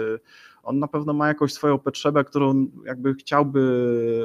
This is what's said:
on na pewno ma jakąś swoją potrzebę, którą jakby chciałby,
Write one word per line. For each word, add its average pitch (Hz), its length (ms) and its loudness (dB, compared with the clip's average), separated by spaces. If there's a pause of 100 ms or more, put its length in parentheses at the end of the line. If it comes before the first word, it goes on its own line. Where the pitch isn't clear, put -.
(640)
on 127 160 -2
na 147 100 -2
pewno 151 240 -4
ma 147 160 2
jakąś 151 240 0
swoją 143 260 2
potrzebę, 143 460 0
którą 135 420 0 (200)
jakby 131 280 -2
chciałby, 139 460 0 (640)